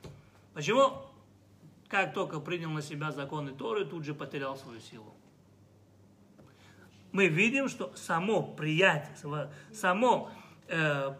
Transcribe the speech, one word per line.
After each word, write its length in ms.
Почему? 480
Как 260
только 260
принял 300
на 120
себя 300
законы 400
Торы, 320
тут 200
же 100
потерял 420
свою 240
силу. 340
Мы 140
видим, 400
что 260
само 480
приятие, 1040
само, 600
э, 540